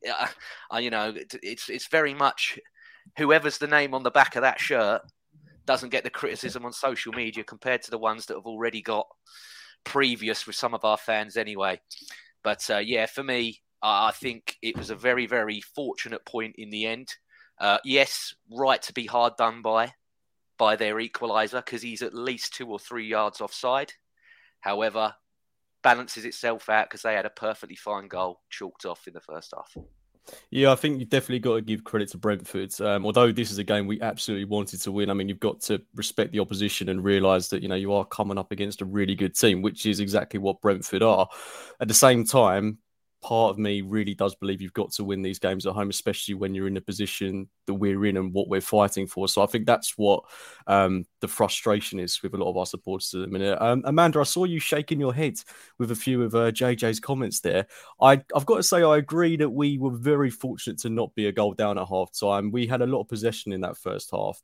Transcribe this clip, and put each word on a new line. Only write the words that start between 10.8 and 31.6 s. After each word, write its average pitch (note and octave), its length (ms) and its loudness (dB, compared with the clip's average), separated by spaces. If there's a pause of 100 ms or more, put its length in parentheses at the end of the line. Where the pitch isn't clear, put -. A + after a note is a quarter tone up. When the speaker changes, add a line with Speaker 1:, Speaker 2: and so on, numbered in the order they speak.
Speaker 1:
our G#2+ 120 2
fans G#2+ 400 -4
anyway. G2 440 -4 (640)
But, - 260 -4
uh, G#2 100 0
yeah, A2 280 0
for - 160 -10
me, A#2+ 400 -4 (180)
I, G#2+ 280 2
I - 20 4
think - 500 -8
it A2+ 160 -6
was A2 140 -10
a G#2+ 60 -8
very, B2 300 0
very G#2+ 340 -2
fortunate A#2 680 -10
point A2 320 -8
in G#2+ 120 -16
the G#2+ 160 -4
end. A#2 220 -8 (500)
Uh, G2+ 260 4
yes, C3+ 500 2 (160)
right B2+ 320 2
to - 100 -12
be A#2+ 140 -8
hard A#2 300 2
done A#2 260 0
by, A2 300 0 (680)
by A2 160 4
their G#2+ 220 -2
equaliser, A2+ 680 -2
'cause A#2 180 -10
he's A#2 200 -10
at A2+ 100 -6
least A#2+ 420 -6
two B2+ 120 -10
or G#2 140 -10
three A#2 260 -10
yards G#2+ 340 -2
offside. B2+ 520 -4 (680)
However, G#2+ 540 -2 (680)
balances A#2+ 420 2
itself A2+ 440 -6
out A2 220 2
'cause - 120 -14
they A2+ 120 -2
had G2 100 0
a G#2+ 60 -6
perfectly G#2+ 460 -8
fine G2 320 -8
goal F2+ 420 -4
chalked - 340 -14
off F2 220 -10
in F2 80 -18
the E2 60 -16
first - 360 -16
half. - 200 -18 (760)
Speaker 2:
Yeah, C3+ 220 6
I - 20 8
think C#3+ 260 -2
you've A2+ 80 -8
definitely B2+ 300 0
got A#2 160 2
to A2+ 80 0